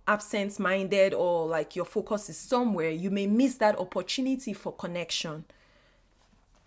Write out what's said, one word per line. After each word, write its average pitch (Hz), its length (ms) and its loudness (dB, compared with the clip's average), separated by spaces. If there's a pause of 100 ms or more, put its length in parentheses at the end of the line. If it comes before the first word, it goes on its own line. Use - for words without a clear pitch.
absent-minded 196 1040 2
or, 170 360 2
like, 156 280 -2
your 175 100 -2
focus 208 440 -4
is 160 80 -8
somewhere, 208 540 0
you 175 180 -4
may 196 160 0
miss 247 300 4
that 214 240 4
opportunity 240 760 -4
for 180 180 -8
connection. 170 720 -6 (1200)